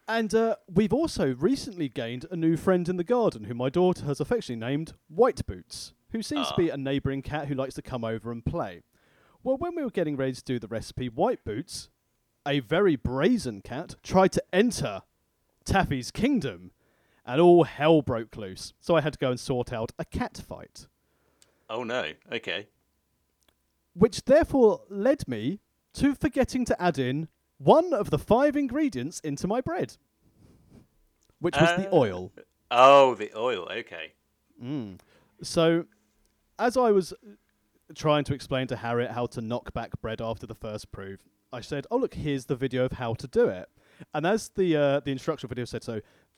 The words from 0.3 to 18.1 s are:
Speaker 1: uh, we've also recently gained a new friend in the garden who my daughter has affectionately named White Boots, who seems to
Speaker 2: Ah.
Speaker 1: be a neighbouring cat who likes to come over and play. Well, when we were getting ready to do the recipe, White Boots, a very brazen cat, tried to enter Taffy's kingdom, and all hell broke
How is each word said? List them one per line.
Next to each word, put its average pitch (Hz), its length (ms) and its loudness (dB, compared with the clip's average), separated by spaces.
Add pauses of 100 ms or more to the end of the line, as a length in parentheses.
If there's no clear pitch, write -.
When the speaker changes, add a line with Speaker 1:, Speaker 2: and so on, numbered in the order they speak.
Speaker 1:
uh, 226 220 2 (120)
we've 196 240 2
also 220 420 0
recently 175 540 -2
gained 123 420 -8
a 185 60 -8
new 165 200 2
friend 180 320 2
in 185 80 -2
the 175 80 -4
garden 208 400 0
who 120 100 -8
my 123 160 -2
daughter 175 340 2
has 143 160 -2
affectionately 120 460 -4
named 147 280 -4 (140)
White 175 380 2
Boots, - 480 -16 (160)
who 220 120 -4
seems - 260 -4
to 139 60 -6
Speaker 2:
Ah. - 20 -10
Speaker 1:
be 170 120 2
a 135 80 -6
neighbouring 139 460 -4
cat 143 260 -8
who 143 60 -4
likes 131 220 -6
to - 60 -12
come 120 220 -8
over 113 280 -6
and 117 120 -8
play. 110 380 -6 (600)
Well, 262 140 0
when 339 200 -6
we 320 60 -4
were 247 80 -4
getting 151 260 -2
ready 131 180 -2
to - 100 -16
do 127 140 -2
the 113 100 -14
recipe, 113 400 -8
White 165 360 -2
Boots, - 440 -10 (560)
a 143 140 0
very 156 380 2
brazen 131 680 0
cat, - 400 -10
tried 190 300 4
to - 100 -2 (100)
enter 170 500 0 (600)
Taffy's 143 460 0
kingdom, 143 600 -2 (520)
and 127 160 0
all 175 220 10
hell 151 400 4
broke 117 340 -6